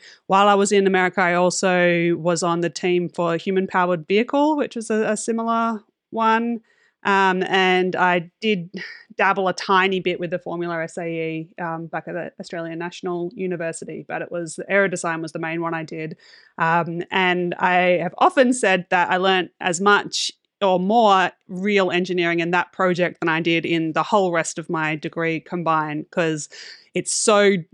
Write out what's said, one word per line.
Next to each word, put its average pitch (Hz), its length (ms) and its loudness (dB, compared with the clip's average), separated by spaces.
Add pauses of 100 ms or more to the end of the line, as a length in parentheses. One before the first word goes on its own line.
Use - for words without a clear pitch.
(260)
while 196 220 6
I 202 60 6
was 202 180 2
in 196 140 4
America, 190 360 2
I 175 120 2
also 175 840 2
was 165 260 -2
on 170 180 0
the 170 80 0
team 180 400 0
for 170 280 -2
Human 190 300 -2
Powered 180 400 0
Vehicle, 285 500 2
which 277 200 -4
was 226 140 -8
a, 220 220 0
a 208 40 -2
similar 226 640 -2 (280)
one. 226 500 0 (420)
Um, 190 420 2
and 185 520 2
I 180 340 0 (120)
did 190 280 -2 (460)
dabble 190 320 2
a 180 60 -2
tiny 190 460 2
bit 175 200 -2
with 175 100 -6
the 175 80 -4
Formula 170 440 -6
S 165 160 -8
A 175 100 -8
E, 160 500 -6
um, 165 280 -8
back 160 200 -10
at 170 60 -10
the 165 260 -8
Australian 165 400 -10
National 175 560 -8
University, 165 720 -8
but 160 140 -8
it 160 100 -10
was, 170 380 -10
Aero 196 180 2
Design 170 360 -4
was 160 100 -10
the 175 60 -10
main 165 240 -6
one 165 100 -4
I 160 100 -6
did. 160 360 -10 (400)
Um, 170 520 0
and 180 440 2
I 180 440 4
have 170 200 -4
often 262 340 4
said 185 380 0
that 180 200 2
I 185 60 2
learned 185 320 2 (120)
as 175 200 -2
much 202 500 2 (300)
or 185 180 4
more 196 520 4 (180)
real 190 420 0
engineering 175 500 0
in 170 100 -2
that 180 220 0
project 180 480 0
than 165 100 0
I 160 100 0
did 165 240 0
in 165 300 -2
the 160 80 0
whole 190 280 2
rest 165 280 -2
of 160 100 -10
my 156 260 -2
degree 165 460 -4
combined, 156 720 -2
'cause 160 400 -2 (420)
it's 180 220 -4
so, 202 400 4 (200)